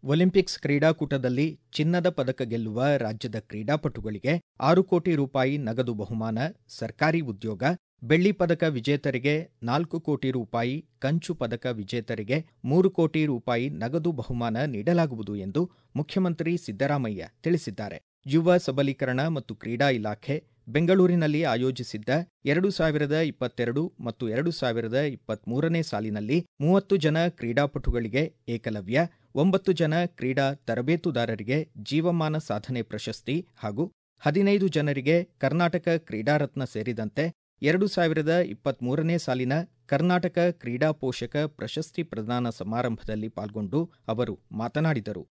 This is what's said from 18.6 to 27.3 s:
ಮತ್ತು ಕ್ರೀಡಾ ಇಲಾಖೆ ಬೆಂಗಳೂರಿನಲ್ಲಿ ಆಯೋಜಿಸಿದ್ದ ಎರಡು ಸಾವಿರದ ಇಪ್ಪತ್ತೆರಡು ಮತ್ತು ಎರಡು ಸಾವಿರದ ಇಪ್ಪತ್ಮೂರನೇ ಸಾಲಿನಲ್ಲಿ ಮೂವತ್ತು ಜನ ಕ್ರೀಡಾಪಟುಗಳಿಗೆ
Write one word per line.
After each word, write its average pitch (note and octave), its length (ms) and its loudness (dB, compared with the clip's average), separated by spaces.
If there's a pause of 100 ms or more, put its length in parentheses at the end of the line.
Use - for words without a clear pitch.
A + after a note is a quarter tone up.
ಮತ್ತು C#3+ 280 -6
ಕ್ರೀಡಾ A#2+ 340 -2
ಇಲಾಖೆ A#2 540 -4 (240)
ಬೆಂಗಳೂರಿನಲ್ಲಿ E3+ 760 4
ಆಯೋಜಿಸಿದ್ದ B2 680 -2 (360)
ಎರಡು F3+ 260 2
ಸಾವಿರದ D3+ 480 2
ಇಪ್ಪತ್ತೆರಡು B2+ 800 -2
ಮತ್ತು A#2 300 -6
ಎರಡು C#3 220 0
ಸಾವಿರದ A#2 500 -2
ಇಪ್ಪತ್ಮೂರನೇ C#3+ 800 -2
ಸಾಲಿನಲ್ಲಿ A2 640 -2 (160)
ಮೂವತ್ತು F#3+ 360 4
ಜನ D#3 300 2
ಕ್ರೀಡಾಪಟುಗಳಿಗೆ B2 1040 0 (160)